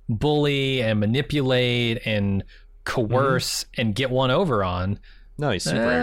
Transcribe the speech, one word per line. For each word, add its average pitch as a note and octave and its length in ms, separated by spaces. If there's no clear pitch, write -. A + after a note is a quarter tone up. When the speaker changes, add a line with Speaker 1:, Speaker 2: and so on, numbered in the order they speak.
Speaker 1:
bully C#3 720
and A2 180
manipulate B2 1080
and G2+ 360
coerce B2+ 800
Speaker 2:
Mm-hmm. - 160
Speaker 1:
and A2 140
get C3+ 140
one B2+ 220
over C#3 320
on. F#2 340
Speaker 2:
No, C#3+ 140
he's F#2 140
super A3+ 260
Speaker 1:
Eh. B3 120